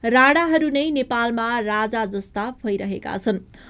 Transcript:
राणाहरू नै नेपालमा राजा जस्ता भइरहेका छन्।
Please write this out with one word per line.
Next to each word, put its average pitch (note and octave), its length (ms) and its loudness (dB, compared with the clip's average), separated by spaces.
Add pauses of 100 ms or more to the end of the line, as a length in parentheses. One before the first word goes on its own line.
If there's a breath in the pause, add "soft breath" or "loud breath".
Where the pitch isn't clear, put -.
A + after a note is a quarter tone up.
राणाहरू D4+ 640 4
नै C#4+ 220 0
नेपालमा A#3 680 -2
राजा G#3+ 460 -2
जस्ता G3+ 500 -6 (100)
भइरहेका G3+ 520 -4
छन्। F#3+ 220 -2 (300 loud breath)